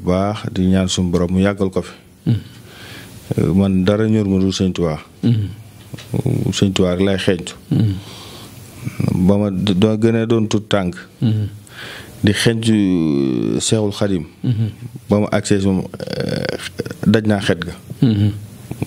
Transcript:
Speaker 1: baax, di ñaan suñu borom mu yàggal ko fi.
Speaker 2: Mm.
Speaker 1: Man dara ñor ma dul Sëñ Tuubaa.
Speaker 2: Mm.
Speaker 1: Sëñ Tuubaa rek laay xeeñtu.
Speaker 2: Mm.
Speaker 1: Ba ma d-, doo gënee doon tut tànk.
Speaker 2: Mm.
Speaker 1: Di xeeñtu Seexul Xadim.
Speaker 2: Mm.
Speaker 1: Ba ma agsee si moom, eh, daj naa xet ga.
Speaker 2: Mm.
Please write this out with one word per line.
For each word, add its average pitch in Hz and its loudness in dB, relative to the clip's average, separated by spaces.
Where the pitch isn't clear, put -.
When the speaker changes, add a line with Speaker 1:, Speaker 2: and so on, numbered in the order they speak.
Speaker 1:
baax, 98 -2
di 92 2
ñaan 95 4
suñu 92 0
borom 87 0
mu 92 2
yàggal 98 2
ko 90 -2
fi. - -8
Speaker 2:
Mm. 110 2
Speaker 1:
Man 95 4
dara 104 2
ñor 110 2
ma 95 2
dul 95 2
Sëñ 92 0
Tuubaa. 80 -2
Speaker 2:
Mm. 107 2
Speaker 1:
Sëñ 101 2
Tuubaa 92 2
rek 90 2
laay 98 2
xeeñtu. 92 -2
Speaker 2:
Mm. 113 2
Speaker 1:
Ba 98 6
ma 104 2
d-, 95 0
doo 107 2
gënee 113 2
doon 113 2
tut 107 -2
tànk. 90 0
Speaker 2:
Mm. 107 0
Speaker 1:
Di 110 4
xeeñtu 113 2
Seexul 107 0
Xadim. 95 -2
Speaker 2:
Mm. 110 0
Speaker 1:
Ba 104 6
ma 104 2
agsee 104 2
si 95 0
moom, 95 2
eh, - -6
daj 110 4
naa 104 2
xet 92 0
ga. 85 -8
Speaker 2:
Mm. 104 4